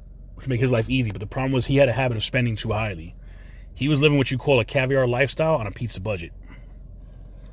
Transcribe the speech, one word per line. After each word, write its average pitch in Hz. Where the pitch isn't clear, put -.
which -
made 123
his 127
life 113
easy. 123
But 95
the 104
problem 131
was 127
he 143
had 139
a 113
habit 127
of 107
spending 120
too 107
highly. 101
He 135
was 143
living 147
what 135
you 131
call 135
a 107
caviar 131
lifestyle 139
on 110
a -
pizza 113
budget. 92